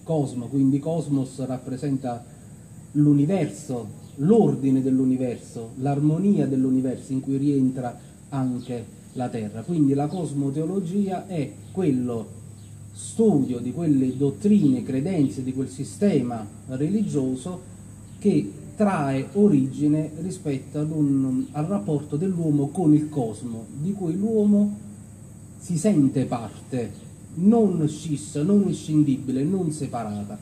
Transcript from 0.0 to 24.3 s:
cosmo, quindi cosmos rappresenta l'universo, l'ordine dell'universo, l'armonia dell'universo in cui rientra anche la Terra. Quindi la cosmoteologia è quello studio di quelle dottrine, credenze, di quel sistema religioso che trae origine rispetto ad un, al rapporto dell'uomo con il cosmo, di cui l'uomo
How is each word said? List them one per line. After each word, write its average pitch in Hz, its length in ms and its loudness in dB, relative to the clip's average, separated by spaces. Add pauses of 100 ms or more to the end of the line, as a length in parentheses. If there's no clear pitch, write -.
cosmo, 131 420 -2
quindi 139 320 2
cosmos 143 680 -2
rappresenta 127 760 -6 (680)
l'universo, 143 960 2 (280)
l'ordine 135 680 4
dell'universo, 127 960 0
l'armonia 151 680 2
dell'universo 131 680 0
in 131 80 0
cui 135 180 -2
rientra 131 600 0 (300)
anche 123 680 -6 (160)
la 123 140 -4
Terra. 110 340 -8
Quindi 147 320 2
la 147 120 0
cosmoteologia 170 1200 -4
è 160 240 -4 (220)
quello 123 540 -2 (680)
studio 139 680 2
di 123 140 -4
quelle 135 440 2
dottrine, 143 680 4
credenze, 139 600 0
di 127 100 -4
quel 131 160 -4
sistema 123 760 0 (220)
religioso 147 920 -2 (580)
che 170 340 2 (240)
trae 147 560 0
origine 151 760 4 (120)
rispetto 147 560 -6
ad 156 120 -2
un, 135 640 2
al 160 140 -4
rapporto 165 500 -2
dell'uomo 160 520 0
con 156 260 4
il 151 140 4
cosmo, 110 580 -6 (140)
di 185 120 -2
cui 175 240 -2
l'uomo 208 600 4 (800)